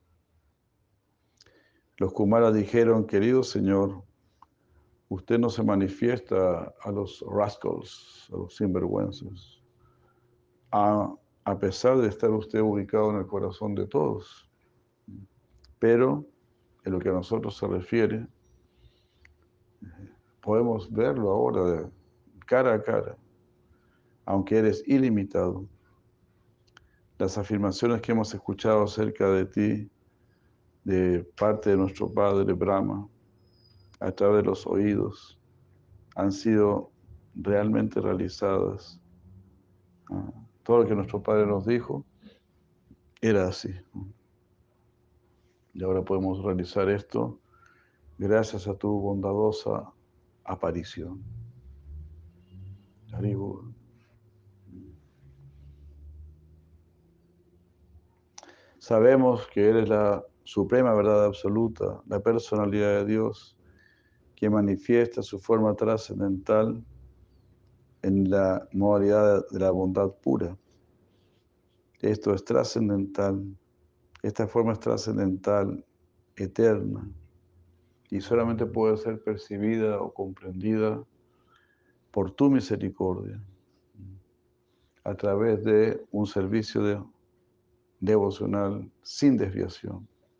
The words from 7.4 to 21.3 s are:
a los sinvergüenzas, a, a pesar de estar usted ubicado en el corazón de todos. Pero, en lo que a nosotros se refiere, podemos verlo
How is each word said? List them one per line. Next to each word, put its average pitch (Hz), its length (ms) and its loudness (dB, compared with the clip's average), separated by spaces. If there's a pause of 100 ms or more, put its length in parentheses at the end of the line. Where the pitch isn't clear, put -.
a 90 40 -10
los 92 200 -12
sinvergüenzas, 98 1040 -6 (1120)
a, 104 420 2 (300)
a 95 140 -2
pesar 123 400 2
de 113 100 4
estar 110 220 0
usted 107 300 -2
ubicado 107 500 0
en 104 60 -2
el 95 100 -4
corazón 98 480 -6
de 98 120 -4
todos. - 640 -4 (1300)
Pero, 127 460 4 (600)
en 95 80 -4
lo 92 60 -2
que 90 100 -4
a 92 40 2
nosotros 95 440 -4
se 104 100 -6
refiere, 110 600 -2 (2250)
podemos 110 520 -2
verlo 113 380 0